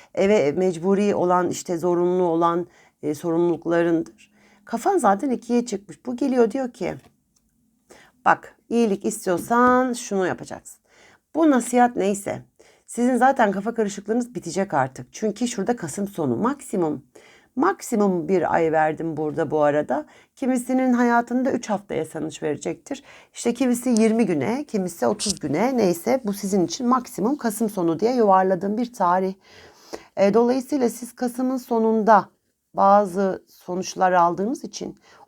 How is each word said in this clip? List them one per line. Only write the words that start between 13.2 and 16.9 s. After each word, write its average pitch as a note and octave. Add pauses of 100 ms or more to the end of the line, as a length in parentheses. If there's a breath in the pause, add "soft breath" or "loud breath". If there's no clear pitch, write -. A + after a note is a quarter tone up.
kafa G3+
karışıklığınız A3+
bitecek F3+
artık. C3
Çünkü G#3+
şurada A#3+
Kasım G3+
sonu C#3+
maksimum. E3+ (500 soft breath)